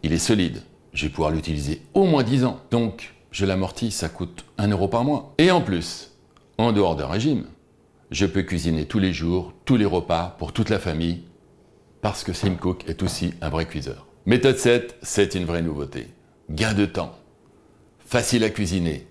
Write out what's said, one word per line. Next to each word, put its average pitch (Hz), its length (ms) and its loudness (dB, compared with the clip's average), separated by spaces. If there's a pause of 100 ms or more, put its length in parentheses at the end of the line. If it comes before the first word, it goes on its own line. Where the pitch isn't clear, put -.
Il 78 80 0
est 82 60 0
solide. 90 440 0 (300)
Je - 140 -6
vais 71 60 -4
pouvoir 78 200 0
l'utiliser 76 500 -4 (100)
au 196 120 4
moins 156 180 4
dix 123 220 2
ans. 117 160 -2 (100)
Donc, 117 440 -2 (180)
je 101 120 -2
l'amortis, 95 460 -2
ça 85 180 -4
coûte - 360 -10 (140)
un 104 100 2
euro 98 180 2
par 113 160 0
mois. 143 360 -2
Et 165 120 8
en 180 100 6
plus, - 520 -4 (440)
en 117 140 4
dehors 101 240 4
d'un 71 140 -4
régime, 110 380 0 (640)
je 90 140 2
peux 92 160 0
cuisiner 82 440 -2
tous 107 140 0
les 95 120 2
jours, 85 420 -2 (100)
tous 127 120 4
les 104 100 4
repas, 87 520 -2
pour - 140 -8
toute - 180 -2
la - 80 2
famille, 85 460 -2 (760)
parce 104 220 -4
que 92 100 -4
Slim 92 260 -2
Cook 90 300 -4
est 85 140 -6
aussi 87 380 -2
un 80 80 -6
vrai 80 180 -2
cuiseur. - 400 -10 (180)
Méthode 123 340 4
sept, 120 440 2
c'est 98 320 0
une 90 120 -2
vraie 85 160 -2
nouveauté. 71 480 -6 (380)
Gain 107 260 0
de 101 120 4
temps. 85 320 -6 (880)
Facile 117 380 2
à 107 60 2
cuisiner. 85 600 -2